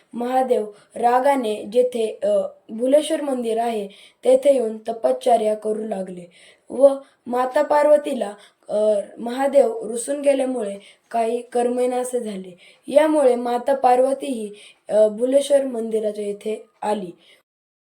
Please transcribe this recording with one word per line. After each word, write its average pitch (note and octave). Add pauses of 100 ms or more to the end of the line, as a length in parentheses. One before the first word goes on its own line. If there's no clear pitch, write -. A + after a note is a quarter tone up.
(140)
महादेव A#3+ (300)
रागाने B3
जेथे, A#3+
अ, - (420)
भुलेश्वर C#4+
मंदिर B3
आहे A3+ (380)
तेथे C4
येऊन A3
तपश्चर्या A3
करू G#3+
लागले F#3+ (440)
व C4 (400)
माता B3+
पार्वतीला, D4 (360)
अ, G#3+ (200)
महादेव A#3+
रुसून C#4
गेल्यामुळे B3+ (340)
काही A#3
करमेनासे B3
झाले. F#3+ (300)
यामुळे C#4+
माता A#3+
पार्वती C4+
ही, A3 (380)
अ, G#3+
भुलेश्वर C4+
मंदिराच्या A3
येथे G3+ (160)
आली. G#3 (800)